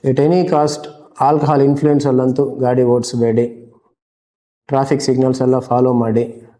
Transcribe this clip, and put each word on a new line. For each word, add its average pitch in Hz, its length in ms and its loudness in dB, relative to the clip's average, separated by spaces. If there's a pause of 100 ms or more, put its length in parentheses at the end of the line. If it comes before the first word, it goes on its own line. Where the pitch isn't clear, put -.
At 131 120 0
any 170 280 2
cost 151 420 -2 (340)
ಆಲ್ಕಹಾಲ್ 143 420 2
ಇನ್ಫ್ಲುಯೆನ್ಸಲ್ಲಂತೂ 139 880 0
ಗಾಡಿ 127 320 0
ಓಡಿಸಬೇಡಿ. 120 840 -2 (1000)
ಟ್ರಾಫಿಕ್ 139 360 0
ಸಿಗ್ನಲ್ಸ್ 131 400 0
ಎಲ್ಲ 127 160 2
ಫಾಲೋ 123 340 0
ಮಾಡಿ 117 500 -2 (180)